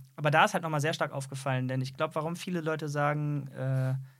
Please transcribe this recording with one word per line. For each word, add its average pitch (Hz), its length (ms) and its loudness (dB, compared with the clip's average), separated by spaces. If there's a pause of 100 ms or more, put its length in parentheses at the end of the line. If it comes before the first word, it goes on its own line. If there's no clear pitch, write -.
(180)
aber 151 120 0
da 160 160 8
ist 214 80 2
halt 185 80 0
nochmal 156 200 0
sehr 156 120 0
stark 160 200 0
aufgefallen, 135 540 -2
denn 131 140 0
ich 131 140 -6
glaub, 156 180 -2
warum 160 220 -2
viele 175 260 -4
Leute 156 280 -2
sagen, 147 580 0
äh, 131 480 0 (240)